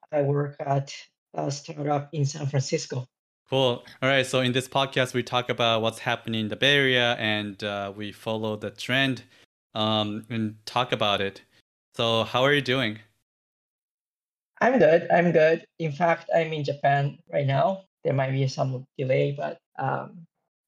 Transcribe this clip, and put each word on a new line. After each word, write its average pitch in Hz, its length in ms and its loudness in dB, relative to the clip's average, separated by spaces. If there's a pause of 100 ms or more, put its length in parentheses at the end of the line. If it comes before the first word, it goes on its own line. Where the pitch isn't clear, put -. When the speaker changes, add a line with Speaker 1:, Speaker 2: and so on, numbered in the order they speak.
(120)
Speaker 1:
I 147 120 0
work 143 380 -2
at 139 300 0 (440)
a 151 160 -4
startup 147 600 -4
in 147 140 0
San 147 220 -4
Francisco. 131 580 -4 (420)
Speaker 2:
Cool. 131 360 0 (180)
All 131 80 2
right, 135 160 2
so 131 140 0
in 127 120 2
this 127 160 -2
podcast, 135 460 0
we 123 80 0
talk 123 300 -2
about 117 320 2
what's 113 160 -2
happening 117 420 -4
in 107 60 -2
the 104 80 -6
Bay 143 220 4
Area, 123 420 2
and, 107 440 -4
uh, 101 320 -6
we 104 160 -10
follow 110 440 -4
the 104 160 -8
trend, 131 540 -2 (500)
um, 107 560 0
and 110 240 -4 (100)
talk 123 260 -2
about 104 300 0
it. 98 220 -6 (500)
So 117 300 0
how 123 180 0
are 139 140 4
you 143 80 0
doing? 123 340 -2 (1600)
Speaker 1:
I'm 240 200 4
good. 170 320 6
I'm 175 200 4
good. 160 340 4 (120)
In 160 140 -4
fact, 165 440 -2
I'm 160 160 2
in 151 120 -4
Japan 143 560 0 (120)
right 143 140 0
now. 156 380 0 (200)
There 135 120 0
might 135 160 0
be 135 160 0
some 131 360 -4 (140)
delay, 139 400 0
but, 139 220 -8 (180)
um, 135 480 -6 (420)